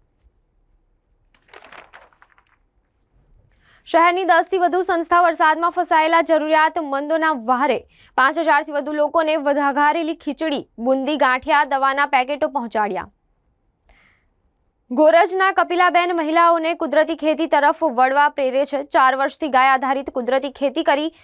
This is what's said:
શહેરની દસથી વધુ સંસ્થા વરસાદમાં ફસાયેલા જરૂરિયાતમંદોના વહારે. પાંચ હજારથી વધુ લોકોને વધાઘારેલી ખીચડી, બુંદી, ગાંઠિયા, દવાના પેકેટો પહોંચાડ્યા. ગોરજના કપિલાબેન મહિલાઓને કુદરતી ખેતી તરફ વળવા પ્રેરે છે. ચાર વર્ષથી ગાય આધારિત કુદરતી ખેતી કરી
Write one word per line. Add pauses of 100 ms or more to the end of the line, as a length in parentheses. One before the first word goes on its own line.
(3750)
શહેરની
દસથી
વધુ
સંસ્થા
વરસાદમાં
ફસાયેલા
જરૂરિયાતમંદોના
વહારે. (300)
પાંચ
હજારથી
વધુ
લોકોને
વધાઘારેલી
ખીચડી, (100)
બુંદી,
ગાંઠિયા,
દવાના
પેકેટો
પહોંચાડ્યા. (1800)
ગોરજના
કપિલાબેન
મહિલાઓને
કુદરતી
ખેતી
તરફ
વળવા
પ્રેરે
છે.
ચાર
વર્ષથી
ગાય
આધારિત
કુદરતી
ખેતી
કરી